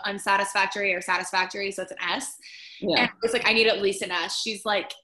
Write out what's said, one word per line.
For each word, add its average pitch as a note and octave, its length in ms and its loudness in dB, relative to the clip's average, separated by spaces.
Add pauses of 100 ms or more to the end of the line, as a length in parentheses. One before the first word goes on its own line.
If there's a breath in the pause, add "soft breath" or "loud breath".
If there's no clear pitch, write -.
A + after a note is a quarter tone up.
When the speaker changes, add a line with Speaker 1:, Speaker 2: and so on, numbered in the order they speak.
Speaker 1:
unsatisfactory G3 840 2
or F3+ 80 -4
satisfactory, F#3 720 -2
so F#3+ 100 -6
it's F#3 100 -10
an - 80 -12
S. F3+ 380 -4 (420 loud breath)
Speaker 2:
Yeah. G3 220 2
Speaker 1:
And A#3+ 80 2
I - 20 -14 (100)
was A#3 120 2
like, A#3 120 2
"I A3 60 6
need A3+ 140 4
at G3+ 160 4
least G3 200 2
an F#3 80 -4
S." F3 300 -2
She's G#3+ 240 -6
like, G#3 280 -2 (120)